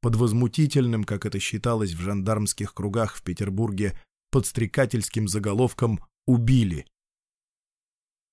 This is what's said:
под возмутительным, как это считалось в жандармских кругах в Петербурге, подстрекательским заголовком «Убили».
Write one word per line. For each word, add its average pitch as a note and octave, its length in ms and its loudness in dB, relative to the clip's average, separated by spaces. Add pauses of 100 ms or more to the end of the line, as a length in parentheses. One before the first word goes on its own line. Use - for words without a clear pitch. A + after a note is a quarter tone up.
под A#2 160 2
возмутительным, A#2+ 880 2
как G2+ 220 -4
это G2 120 -6
считалось A2 540 -2
в E2 80 -8
жандармских G2+ 760 -2
кругах G2+ 400 -2
в - 80 -16
Петербурге, G2+ 760 -2 (360)
подстрекательским A#2 960 0
заголовком G#2+ 720 0 (260)
«Убили». A#2 600 4 (1500)